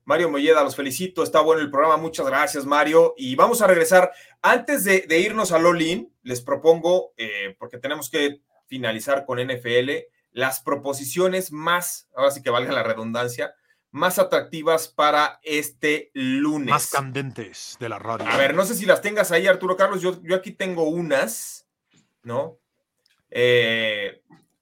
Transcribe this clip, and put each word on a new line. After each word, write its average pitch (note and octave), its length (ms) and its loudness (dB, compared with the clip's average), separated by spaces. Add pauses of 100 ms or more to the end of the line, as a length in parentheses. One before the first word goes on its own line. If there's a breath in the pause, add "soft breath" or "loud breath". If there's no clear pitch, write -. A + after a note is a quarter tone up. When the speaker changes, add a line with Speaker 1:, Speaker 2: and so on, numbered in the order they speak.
Speaker 1:
Mario D#3+ 260 0
Molleda, D3 340 4
"Los C3 120 -4
felicito, D3 480 -4
está D3 160 2
bueno D#3 220 4
el C#3+ 100 -4
programa", D#3 240 4
muchas D#3+ 320 -4
gracias, C#3+ 380 0
Mario. D3+ 500 4
Y C3 200 -6
vamos A3+ 260 4
a G#3 60 4
regresar. F3+ 440 4 (300 loud breath)
Antes A#3+ 420 2
de, F#3+ 240 2
de D#3+ 120 2
irnos G#3 340 -2
al E3 120 4
all-in, E3+ 480 0 (100)
les B2 180 -8
propongo, E3 760 2
eh, G2+ 400 -6
porque B2 200 -16
tenemos C#3+ 320 -6
que C#3+ 320 -2 (260)
finalizar B2+ 580 -4
con B2 120 -6
N B2+ 160 -4
F A#2+ 260 -2
L, C#3+ 280 -4 (240)
las C3 280 -4
proposiciones D3+ 920 -4
más, E3+ 640 -4
ahora C#3 160 2
sí C#3 100 -8
que C3 80 -6
valga B2 220 0
la B2+ 120 0
redundancia, A2+ 720 -6 (380)
más F3 260 -2
atractivas D#3+ 720 0
para D3+ 540 0
este D3+ 680 -4
lunes. C#3 560 -2
Speaker 2:
Más D3 200 0
candentes C3 880 -8
de B2 100 -8
la G#2 100 -8
radio. A2 280 -8
Speaker 1:
A A2+ 80 0
ver, C#3 200 0
no F#3+ 100 2
sé G#3+ 80 -4
si F#3+ 120 -6
las F#3 160 6
tengas G#3 300 0
ahí, E3+ 140 2
Arturo F#3 320 2
Carlos, F#3+ 240 0
yo, F3+ 220 -2
yo F3 120 -2
aquí F#3 160 -4
tengo E3+ 380 -4
unas, E3 800 -4 (560)
¿no? C#3 340 -6 (720)
Eh, A2+ 920 0 (380)